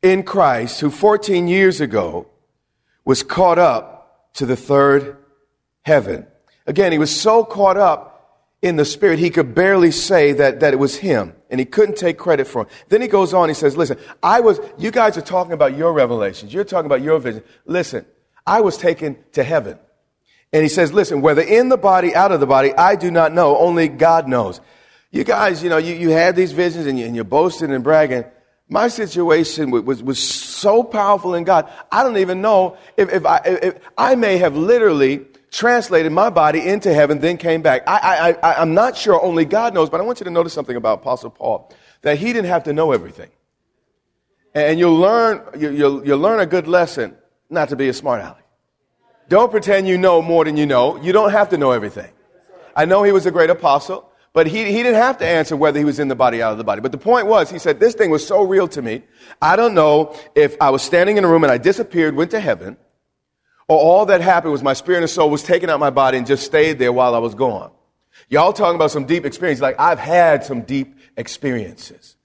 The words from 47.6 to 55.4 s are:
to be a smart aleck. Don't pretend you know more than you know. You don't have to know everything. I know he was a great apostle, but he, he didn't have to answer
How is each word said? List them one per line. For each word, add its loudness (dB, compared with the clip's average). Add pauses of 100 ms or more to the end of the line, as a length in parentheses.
to -6
be -2
a -2
smart -6
aleck. -20 (840)
Don't 4
pretend 0
you 0
know 4
more 2
than -2
you 0
know. 0
You -4
don't 4
have 0
to -2
know 2
everything. -6 (640)
I 0
know 2
he 4
was 2
a -2
great 2
apostle, -2 (240)
but 2
he, -4
he -2
didn't 2
have 2
to -4
answer 0